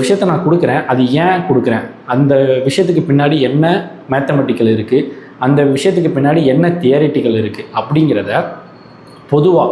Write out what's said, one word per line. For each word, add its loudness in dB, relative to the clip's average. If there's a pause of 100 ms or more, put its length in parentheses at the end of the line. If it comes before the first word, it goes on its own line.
விஷயத்தை 0
நான் -2
கொடுக்குறேன், 2 (120)
அது 2 (220)
ஏன் 0
கொடுக்குறேன், 0 (300)
அந்த 2 (360)
விஷயத்துக்கு 0
பின்னாடி 2 (100)
என்ன 0 (500)
மேத்தமெட்டிக்கல் 0
இருக்கு, 0 (460)
அந்த 2 (140)
விஷயத்துக்கு 0
பின்னாடி 2 (120)
என்ன 2 (140)
தியரிட்டிக்கல் 2
இருக்கு -10 (160)
அப்படிங்கிறத 0 (880)
பொதுவா 4